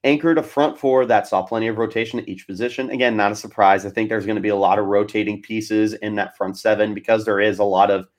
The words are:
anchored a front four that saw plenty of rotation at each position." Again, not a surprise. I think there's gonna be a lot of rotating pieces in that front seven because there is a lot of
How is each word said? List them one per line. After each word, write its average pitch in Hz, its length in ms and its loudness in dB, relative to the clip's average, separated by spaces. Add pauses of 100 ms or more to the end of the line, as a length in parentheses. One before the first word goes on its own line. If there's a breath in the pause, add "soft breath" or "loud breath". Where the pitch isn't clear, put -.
anchored 156 360 2
a 156 40 -2
front - 360 -2
four 131 260 2
that 110 220 2
saw 95 160 0
plenty 113 240 -4
of 110 100 -4
rotation 113 420 -4
at - 80 -10
each 92 200 -12
position." 123 420 -6
Again, 123 260 0
not 104 160 2
a 110 40 -6
surprise. 98 500 2
I 98 60 -6
think 110 180 -2
there's 107 160 -2
gonna 107 140 -2
be 101 100 -2
a 101 60 2
lot 98 240 2
of 98 80 -2
rotating 104 560 -2
pieces 107 500 -2
in 107 220 -8
that 98 200 -4
front 95 220 -6
seven 107 380 0
because 110 280 0
there 104 160 0
is 104 200 0
a 104 40 2
lot 98 280 4
of 92 160 -2 (120)